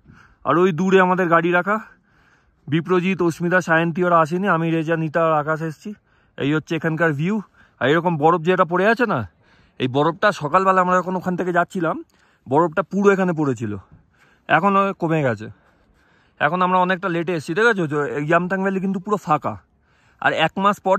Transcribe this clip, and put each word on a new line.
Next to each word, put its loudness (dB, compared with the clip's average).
আর 2
ওই 4
দূরে 2
আমাদের 0
গাড়ি 2
রাখা, 0
বিপ্রজিৎ, 0
অস্মিতা, 0
সায়ন্তী 0
ওরা 2
আসেনি, -2
আমি, 0
রেজা, -2
নিতা -2
আর 2
আকাশ -4
এসছি। -10
এই -2
হচ্ছে -4
এখানকার -2
ভিউ। -2
আর 0
এরকম 2
বরফ 2
যেটা 2
পড়ে 0
আছে 0
না, -2
এই -2
বরফটা 0
সকালবেলা 2
আমরা 2
যখন -2
ওখান -4
থেকে -4
যাচ্ছিলাম, -2
বরফটা 2
পুরো 2
এখানে 0
পড়েছিল, -2
এখন 4
কমে 0
গেছে। -4
এখন 0
আমরা 2
অনেকটা -2
লেটে -4
এসেছি, -8
ঠিক 2
আছে? -2
তো -4
এই -4
ইয়ামথাং 0
ভ্যালি -2
কিন্তু -2
পুরো -4
ফাঁকা, -2
আর 0
এক 0
মাস 2
পর 0